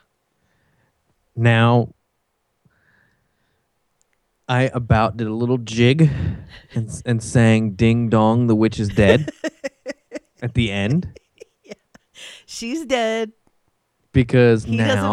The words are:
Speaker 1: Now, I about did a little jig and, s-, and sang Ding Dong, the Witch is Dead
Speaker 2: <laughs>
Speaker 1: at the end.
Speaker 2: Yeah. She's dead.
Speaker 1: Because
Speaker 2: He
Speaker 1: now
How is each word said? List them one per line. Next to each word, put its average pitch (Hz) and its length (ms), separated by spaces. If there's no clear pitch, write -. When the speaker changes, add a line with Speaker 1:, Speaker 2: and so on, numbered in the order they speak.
Speaker 1:
Now, 117 580
I 127 140
about 110 440
did 113 100
a 107 60
little 120 240
jig 120 520
and, 113 140
s-, - 180
and 117 160
sang 110 500
Ding 113 380
Dong, 113 380
the 113 80
Witch 110 240
is 107 100
Dead 107 400
Speaker 2:
<laughs> - 540
Speaker 1:
at 120 120
the 113 180
end. 104 480
Speaker 2:
Yeah. - 100
She's 269 400
dead. 226 480
Speaker 1:
Because 120 500
Speaker 2:
He 113 140
Speaker 1:
now 113 100